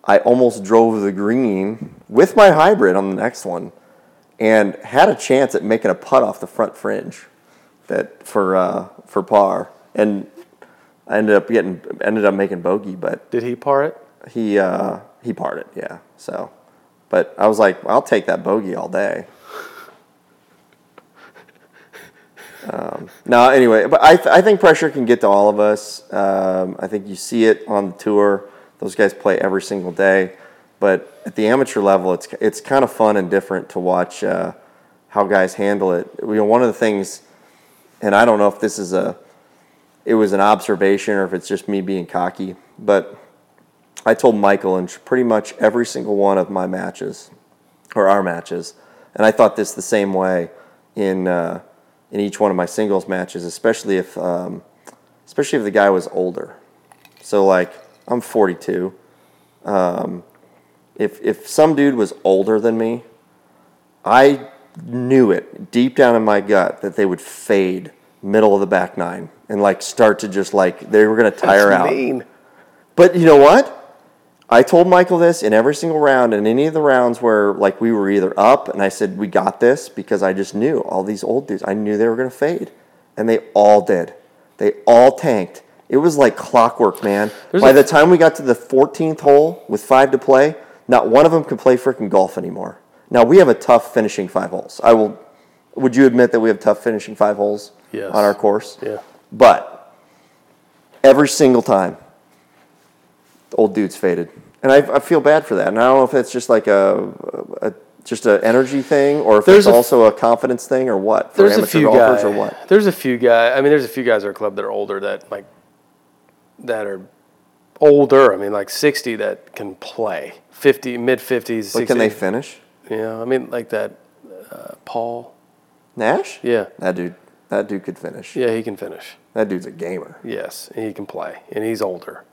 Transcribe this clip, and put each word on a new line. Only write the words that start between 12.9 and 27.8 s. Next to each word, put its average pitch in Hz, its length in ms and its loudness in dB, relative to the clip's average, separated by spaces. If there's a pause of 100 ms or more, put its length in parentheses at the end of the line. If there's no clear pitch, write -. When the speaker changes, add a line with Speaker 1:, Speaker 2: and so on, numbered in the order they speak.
Speaker 1:
but - 360 -10
Speaker 2:
Did 120 120 -4
he 120 120 -8
par 139 280 -2
it? 160 140 -8 (340)
Speaker 1:
he, 107 260 -2
uh, 95 420 -4 (220)
he 120 120 -10
parred - 260 -10
it, - 160 -16
yeah. - 240 -14 (180)
So, - 320 -14 (600)
but - 280 -2
I 104 100 2
was 107 120 0
like, 95 260 2
"I'll 110 160 0
take 104 260 -4
that 90 160 -4
bogey 95 320 -4
all - 140 -10
day." 92 380 -6 (3500)
Um, - 400 -12 (160)
no, 123 240 6
anyway, 123 380 4
but 151 140 2
I 160 140 8
th-, - 120 -2
I 180 140 6
think 202 200 2
pressure 160 280 4
can 135 160 -6
get 117 160 2
to 107 60 0
all 101 220 4
of 104 100 -2
us. - 540 -4
Um, 95 680 -4
I 98 80 -10
think 101 200 -10
you 95 80 -14
see 113 300 -4
it 107 220 2
on 101 240 -4